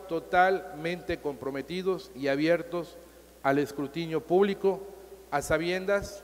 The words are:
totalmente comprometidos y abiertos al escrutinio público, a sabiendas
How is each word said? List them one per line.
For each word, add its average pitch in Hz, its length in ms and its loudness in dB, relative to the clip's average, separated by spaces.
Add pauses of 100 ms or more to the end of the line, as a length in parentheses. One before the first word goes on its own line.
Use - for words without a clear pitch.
totalmente 170 1120 2
comprometidos 143 960 -4
y 139 140 -4
abiertos 160 680 0 (460)
al 139 160 4
escrutinio 147 640 -2
público, 190 640 2 (480)
a 143 100 0
sabiendas 185 840 0